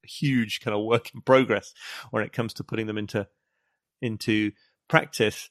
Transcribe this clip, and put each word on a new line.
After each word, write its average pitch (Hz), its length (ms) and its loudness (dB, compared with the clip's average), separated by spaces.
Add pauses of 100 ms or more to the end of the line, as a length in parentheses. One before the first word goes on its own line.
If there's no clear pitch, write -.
a - 20 -20
huge 123 540 0
kind 110 140 -4
of 104 100 -2
work 117 300 0
in 117 80 -14
progress 120 500 4 (380)
when 110 120 -2
it 98 120 -6
comes 117 200 -4
to - 100 -10
putting 110 220 -6
them 107 120 -4
into, 104 280 -4 (760)
into 107 500 0 (360)
practice. 143 640 2